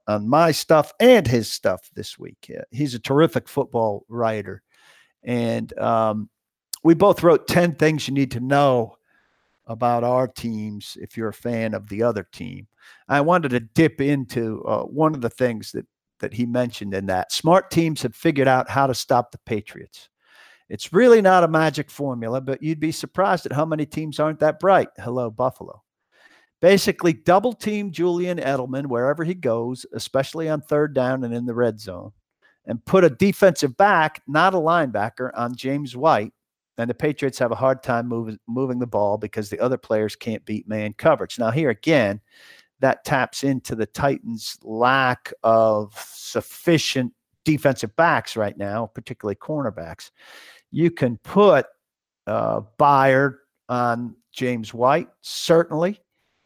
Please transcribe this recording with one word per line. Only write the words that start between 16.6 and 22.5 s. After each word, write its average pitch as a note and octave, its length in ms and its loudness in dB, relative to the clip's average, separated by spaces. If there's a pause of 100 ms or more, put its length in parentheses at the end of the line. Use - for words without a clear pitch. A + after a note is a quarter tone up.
in G2 140 -4
that. F#2 240 -4
Smart F3 380 2
teams D#3+ 320 -2
have A#2 140 -6
figured C#3 320 0
out C3 220 2
how C3+ 180 2
to B2 80 -2
stop - 360 0
the - 140 -18
Patriots. - 640 -12 (600)
It's - 240 -12
really A3+ 280 8
not F#3 220 6
a D#3+ 60 4
magic D#3 420 0
formula, B2 480 -4
but C3 240 -6